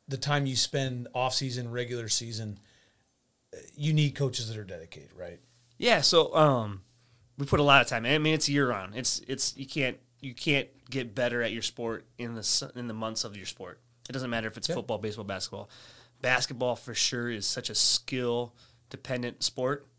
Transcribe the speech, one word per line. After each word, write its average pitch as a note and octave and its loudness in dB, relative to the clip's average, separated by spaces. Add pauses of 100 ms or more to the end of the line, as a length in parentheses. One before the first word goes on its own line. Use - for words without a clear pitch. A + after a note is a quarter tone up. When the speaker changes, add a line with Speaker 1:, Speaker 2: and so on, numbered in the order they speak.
Speaker 1:
the C#3 -6
time C#3+ 0
you C3 -2
spend B2+ -2
off-season, B2+ -2
regular A#2+ -6
season, A2 -4 (1160)
you D3 0
need D3+ 4
coaches A#2+ -2
that A2 -8
are G#2+ -8
dedicated, E2 -16
right? F2 -12 (400)
Speaker 2:
Yeah, A3 4
so, D#3+ 6
um, A#2+ 4 (560)
we C#3 -4
put D3 4
a D3 6
lot C#3 10
of A#2+ 4
time. A#2 -2
I C#3 4
mean, D#3 4
it's D3+ 4
year-round. A#2+ 0
It's, B2+ 0
it's, - -2
you C3+ -10
can't, C3+ -4 (220)
you B2+ -12
can't C#3 0 (240)
get A#2+ -6
better A#2+ 0
at A2+ -2
your A2 -8
sport A2+ -4 (140)
in A#2 -8
the A2+ -8
s-, - 2 (140)
in B2 -8
the A2+ -8
months A2+ -4
of G#2 -12
your F#2 -12
sport. F2+ -12 (280)
It - -12
doesn't B2+ -6
matter A2+ -4
if A2 -12
it's - -6
Speaker 1:
Yeah. - -4
Speaker 2:
football, A2 -4
baseball, G#2+ -8
basketball. G2 -8 (520)
Basketball B2+ 0
for - -10
sure A#2+ -2
is G#2 -2
such - -2
a G#2+ -2
skill-dependent - -2
sport. C3+ -2 (120)